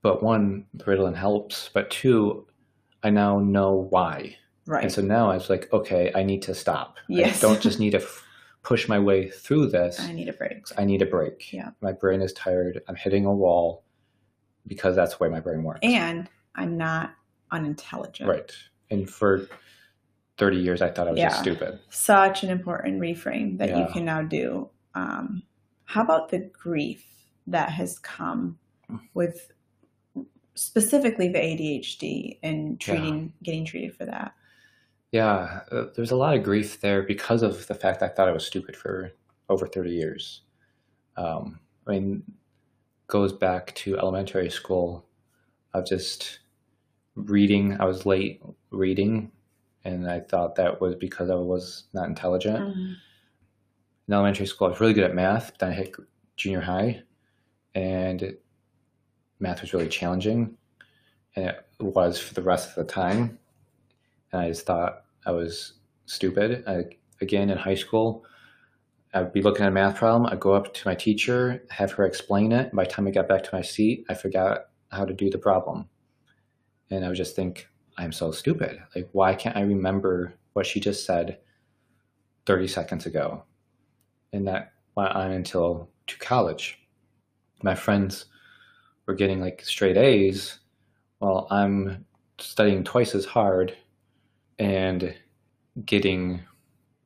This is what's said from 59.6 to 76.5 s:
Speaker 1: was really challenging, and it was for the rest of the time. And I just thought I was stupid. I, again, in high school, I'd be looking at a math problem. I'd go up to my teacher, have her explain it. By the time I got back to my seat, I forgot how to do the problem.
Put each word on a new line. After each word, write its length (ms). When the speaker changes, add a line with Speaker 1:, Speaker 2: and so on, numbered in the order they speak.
Speaker 1:
was 100
really 160
challenging, 680
and 120
it 180
was 400
for 140
the 80
rest 280
of 40
the 60
time. 460
And 120
I 60
just 180
thought 380
I 60
was 420
stupid. 600
I, 300
again, 260
in 80
high 200
school, 500
I'd 180
be 80
looking 240
at 40
a 60
math 220
problem. 340
I'd 100
go 120
up 220
to 140
my 60
teacher, 760
have 220
her 120
explain 480
it. 220
By 100
the 60
time 160
I 40
got 180
back 160
to 100
my 80
seat, 480
I 40
forgot 520
how 160
to 80
do 160
the 80
problem. 500